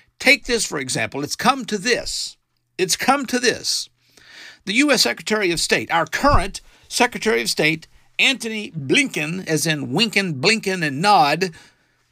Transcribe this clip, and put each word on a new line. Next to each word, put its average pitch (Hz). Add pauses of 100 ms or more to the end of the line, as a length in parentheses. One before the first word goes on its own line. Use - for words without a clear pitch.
(180)
take -
this, 233
for -
example. 127
It's 143
come 262
to 208
this. - (440)
It's 175
come 269
to 247
this. - (760)
The 196
U 285
S 226
Secretary 214
of 156
State, -
our 165
current 180 (260)
Secretary 233
of 214
State, 160 (300)
Antony 220
Blinken, 170
as 160
in 139
Winkin, 190
Blinken, 190
and 143
Nod, 175 (600)